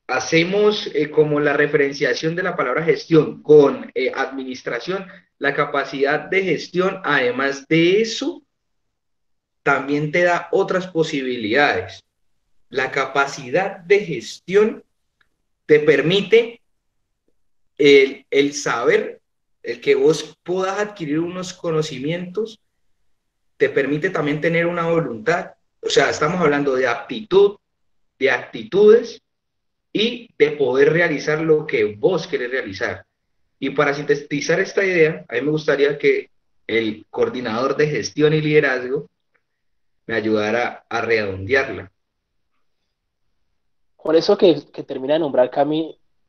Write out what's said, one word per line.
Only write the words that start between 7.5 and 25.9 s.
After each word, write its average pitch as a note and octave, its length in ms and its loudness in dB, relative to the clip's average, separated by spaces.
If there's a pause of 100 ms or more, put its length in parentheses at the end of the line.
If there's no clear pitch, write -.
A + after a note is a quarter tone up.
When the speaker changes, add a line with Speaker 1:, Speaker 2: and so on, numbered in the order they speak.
Speaker 1:
de E3+ 340 4
eso, C4 420 -6 (1200)
también D3 480 -2
te F3 120 2
da F3 280 0
otras F#3 360 0
posibilidades. B2+ 1160 -2 (680)
La C3 220 -4
capacidad C#3+ 840 -2
de G3+ 220 2
gestión F#3 840 -2 (840)
te D3+ 140 6
permite F3+ 840 2 (1160)
el, C#3 520 6
el C#3+ 240 2
saber, C#3+ 680 -2 (440)
el B2 180 -8
que C#3 140 2
vos D3 480 2
puedas F#3+ 360 -2
adquirir E3 400 -4
unos F3 340 -8
conocimientos, E3+ 1080 -6 (1000)
te C3 120 2
permite D3 420 -2
también D3+ 300 -2
tener E3+ 260 0
una E3+ 200 -2
voluntad. E3 640 -2 (280)
O - 80 -6
sea, C3+ 220 4